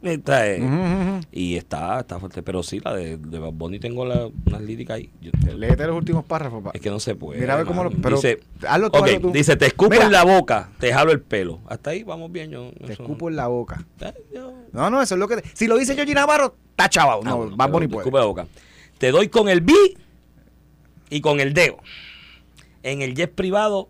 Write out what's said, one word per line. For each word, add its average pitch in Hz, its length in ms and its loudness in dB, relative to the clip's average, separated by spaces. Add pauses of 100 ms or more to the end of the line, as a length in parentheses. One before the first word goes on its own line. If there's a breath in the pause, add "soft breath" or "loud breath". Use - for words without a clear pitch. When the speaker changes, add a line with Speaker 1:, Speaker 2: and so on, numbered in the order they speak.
Speaker 1:
qué", 175 100 -4
esta 139 340 0
es, 98 160 -2
Speaker 2:
Ujú, 131 100 0
ujú, 170 100 0 (340)
ujú. 185 40 -8 (120)
Speaker 1:
y 87 240 -4
está, 85 420 -6
está 92 220 -10
fuerte. 92 240 -12
Pero 92 180 -6
sí, 92 160 -8
la - 160 -8
de, 82 220 -8
de 80 240 -12
Bad 80 120 -10
Bunny 85 280 -10
tengo 120 240 -8
la, 123 260 -4 (160)
unas - 160 -2
líricas 113 360 -10
ahí. - 120 -16 (100)
Yo, - 120 -16 (240)
Speaker 2:
Léete 120 320 0
los 165 80 -4
últimos 165 280 -4
párrafos, 135 380 -6
pa. 95 120 -10
Speaker 1:
es - 60 -12
que 107 100 -6
no 101 100 -6
se 107 160 -6
puede, 76 240 -12
Speaker 2:
Mira 127 140 -2
a - 20 0
ver 156 100 -2
cómo 180 160 -4
lo, 175 80 -4
Speaker 1:
mano. - 140 -4
Speaker 2:
pero 127 120 2
Speaker 1:
Dice, 135 220 0 (300)
Speaker 2:
hazlo 196 240 2
tú, 285 80 6
Speaker 1:
ok, - 80 4
Speaker 2:
hazlo 104 120 2
tú. 180 120 0
Speaker 1:
dice, 143 240 4
"Te - 100 4
escupo - 240 4
Speaker 2:
Mira. 220 160 6
Speaker 1:
en 208 60 6
la 185 100 8
boca, 170 560 4
te 123 140 2
jalo 143 180 4
el 151 100 4
pelo". 90 460 -6
Hasta 113 240 -10
ahí 196 140 -8
vamos 165 260 -12
bien, 160 220 -12
yo, 123 180 -16
Speaker 2:
Te - 220 -16
Speaker 1:
eso 104 100 -16
Speaker 2:
escupo 147 260 -8
en 160 60 -6
la 131 140 -4
boca. 123 360 -6 (160)
Speaker 1:
Eh, - 140 -12 (180)
yo 254 220 -16 (180)
Speaker 2:
No, 147 180 -2
no, 269 120 0
eso 196 140 -2
es - 20 -2
lo 202 80 -2
que 220 120 -4
te... - 160 -12
si 226 120 -2
lo 226 100 4
dice 262 200 0
Yoyi 285 180 -2
Navarro, 285 400 2 (160)
está 185 180 2
chavao. 135 360 2
Speaker 1:
Ah, 120 40 -4
Speaker 2:
No, 123 100 -2
Speaker 1:
bueno, 110 180 -6
Speaker 2:
Bad 131 100 2
Speaker 1:
pero 139 60 0
Speaker 2:
Bunny 160 160 2
Speaker 1:
te 107 60 -4
Speaker 2:
puede. 107 100 -6
Speaker 1:
escupo 131 140 0
en - 40 6
la 113 60 4
boca. 87 180 -4 (520 soft breath)
Te 131 120 2
doy 180 160 6
con 220 220 2
el 180 120 4
bi 180 140 6 (1400)
y 147 100 -4
con 147 200 2
el 139 120 0
deo. 156 260 2 (1080 loud breath)
En 139 180 -4
el 127 120 -6
jet 165 200 -4
privado 196 560 -2